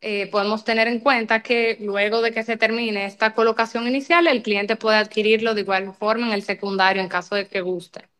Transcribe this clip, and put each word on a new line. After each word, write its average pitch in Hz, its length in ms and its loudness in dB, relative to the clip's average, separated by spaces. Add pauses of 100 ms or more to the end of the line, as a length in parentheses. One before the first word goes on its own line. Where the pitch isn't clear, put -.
eh, 202 300 -4
podemos 208 340 0
tener 226 240 2
en 233 120 -2
cuenta 226 420 2
que 226 380 0
luego 208 420 0
de 226 100 0
que 226 120 -4
se 226 120 -4
termine 220 480 -2
esta 214 300 -2
colocación 226 540 0
inicial, 302 400 2
el 247 140 2
cliente 208 340 0
puede 214 220 2
adquirirlo 214 560 2
de 208 80 -2
igual 190 320 -2
forma 226 340 0
en 220 40 0
el 202 120 -2
secundario 190 580 0
en 185 60 -4
caso 180 260 -4
de 196 140 -2
que 196 140 -4
guste. 180 420 -8
O - 20 -20 (140)